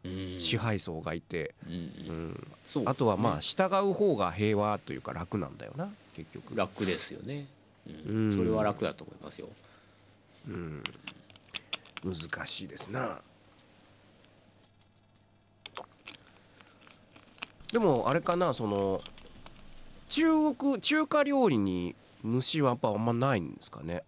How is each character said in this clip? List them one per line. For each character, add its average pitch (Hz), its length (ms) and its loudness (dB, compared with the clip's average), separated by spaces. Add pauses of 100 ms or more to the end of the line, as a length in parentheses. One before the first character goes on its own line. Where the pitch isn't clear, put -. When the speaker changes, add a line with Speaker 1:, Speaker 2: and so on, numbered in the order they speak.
Speaker 1:
う 90 40 -6
ん。 92 320 -6
Speaker 2:
支 113 180 0
配 110 200 0
層 80 220 -4
が 80 140 -4
い 82 60 -4
て、 82 340 -6 (120)
Speaker 1:
う 80 40 -12
ん - 20 -6
う 87 40 -6
ん。 - 20 -6
Speaker 2:
う - 20 -6 (480)
ん。 - 200 -10 (160)
Speaker 1:
そ - 160 -4
う 107 40 0
で - 0 -
す - 0 -
ね。 - 20 -
Speaker 2:
あ 131 80 2
と 131 120 2
は 101 100 4
ま 101 200 2
あ、 76 40 -4
従 - 260 2 (240)
う - 20 0
方 190 240 4
が 92 140 2
平 104 260 2
和 104 220 2
と - 140 -10
い 65 60 -6
う - 40 -12
か - 100 -8
楽 87 260 -4
な 80 80 -2
ん - 100 -14
だ - 100 -12
よ - 100 -12
な、 185 140 -6 (240)
結 78 180 -14
局。 - 220 -14
Speaker 1:
楽 98 320 -2
で 90 100 0
す - 160 -8
よ - 100 -14
ね。 139 240 -8 (420)
う 78 240 -8
ん。 110 180 2
Speaker 2:
う 101 40 2
ん。 - 20 2
Speaker 1:
そ 107 80 4
れ 110 60 2
は 107 120 2
楽 104 220 0
だ 78 100 -2
と - 100 -14
思 - 80 -16
い - 100 -18
ま - 80 -12
す - 100 -16
よ。 - 80 -12 (1000)
Speaker 2:
う - 20 -10
ん。 80 320 -8 (1200)
難 82 420 -6
し - 160 -6
い 85 60 -12
で - 80 -16
す - 120 -12
な。 113 320 -6 (4000)
で 233 60 4
も 147 300 6
あ 139 60 4
れ 170 60 4
か 175 160 2
な、 170 180 4
そ 113 140 -2
の、 98 320 2 (1080)
中 311 460 6
国、 269 260 2
中 311 260 4
華 294 180 6
料 277 240 6
理 127 100 6
に 90 380 0 (260)
虫 127 400 2
は 131 80 6
や 120 60 2
っ - 20 -14
ぱ 113 120 0
あ - 20 0
ん 104 120 0
ま 120 80 4
な 127 240 2
い 92 40 2
ん 71 140 -8
で - 80 -16
す - 80 -12
か 57 120 -14
ね。 85 260 -6